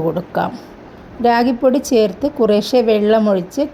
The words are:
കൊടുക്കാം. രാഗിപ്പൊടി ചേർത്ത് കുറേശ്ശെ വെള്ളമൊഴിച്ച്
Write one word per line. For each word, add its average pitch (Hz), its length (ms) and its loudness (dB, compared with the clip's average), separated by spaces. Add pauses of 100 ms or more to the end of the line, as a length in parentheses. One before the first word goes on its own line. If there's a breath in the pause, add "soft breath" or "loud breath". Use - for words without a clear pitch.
കൊടുക്കാം. 160 480 -4 (720 loud breath)
രാഗിപ്പൊടി 240 640 2
ചേർത്ത് 220 480 0
കുറേശ്ശെ 214 520 2
വെള്ളമൊഴിച്ച് 214 840 0